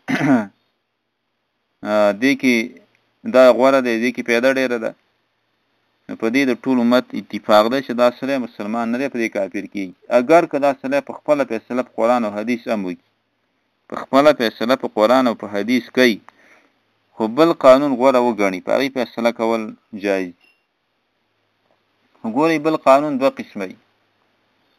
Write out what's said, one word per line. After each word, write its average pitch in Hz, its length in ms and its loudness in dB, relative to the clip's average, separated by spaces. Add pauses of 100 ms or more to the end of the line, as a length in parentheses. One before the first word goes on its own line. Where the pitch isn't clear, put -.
<clears throat> - 120 -2 (1600)
آه، 104 280 2
دې 120 220 0
کې 131 220 0 (680)
دا 127 280 4
غوره 135 300 4
دی، 120 160 -2
دې 117 140 -2
کې 123 120 -8
پیدا 120 280 0
ډېره 131 260 -2
ده." 110 140 -8 (1200)
نو 104 60 -12
په 110 140 -4
دې 131 160 0
د 127 80 0 (100)
ټول 131 160 -2
امت 120 260 0 (140)
اتفاق 107 520 0
دی 135 100 -2
چې 127 120 -8
دا 120 180 2
سړی 135 240 -6 (100)
مسلمان 113 420 -8
نه 120 120 -4
دی، 139 140 -4
په 123 60 -8
دې 113 160 -2
کافر 98 380 -6
کیږي. 95 200 -10 (260)
اگر 151 260 4
که 151 140 -6
دا 143 140 0
سړی 135 340 -6
په 117 60 -14
خپله 147 320 -2
فیصله 120 380 -6
په - 120 -20
قرآن 120 280 0
او 104 80 -6
حدیث 110 360 -6
هم 110 140 -4
وکړي، 90 240 -10 (840)
په - 60 -12
خپله 139 380 2
فیصله 120 420 -2
په 131 200 -6
قرآن 120 320 4
او 110 80 -2
په - 180 -12
حدیث 110 360 -2
کوي، 120 280 2 (1000)
خو 113 100 -4
بل 143 260 2
قانون 139 460 4
غوره 127 220 4
وګڼي، 101 440 -2
په 107 80 -4
هغې 131 200 0
فیصله 120 380 -4
کول 113 300 -2 (320)
جایز 95 440 -4
دي. - 100 -20 (1800)
ګورئ، 147 360 0
بل 156 180 -2
قانون 143 400 2
دوه 135 120 0
قسمه 107 360 -10
وي. 92 120 -14 (1000)